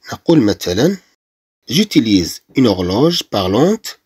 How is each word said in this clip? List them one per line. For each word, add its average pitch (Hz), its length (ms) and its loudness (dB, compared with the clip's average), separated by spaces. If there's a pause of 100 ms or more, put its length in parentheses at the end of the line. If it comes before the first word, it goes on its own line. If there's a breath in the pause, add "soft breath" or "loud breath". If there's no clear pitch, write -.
(120)
نقول 165 280 2
مثلًا: 107 560 -2 (720)
J'utilise 113 680 0 (180)
une 127 80 2
horloge 104 560 0
parlante 113 840 -2